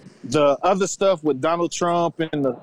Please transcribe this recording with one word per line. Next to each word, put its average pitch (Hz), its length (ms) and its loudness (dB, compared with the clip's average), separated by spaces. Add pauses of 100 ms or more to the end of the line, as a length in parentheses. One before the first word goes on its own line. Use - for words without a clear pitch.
(260)
The 139 360 2
other 190 260 2
stuff 190 360 0
with 135 180 0
Donald 165 320 0
Trump 170 480 0
and 151 240 -2
the 123 180 0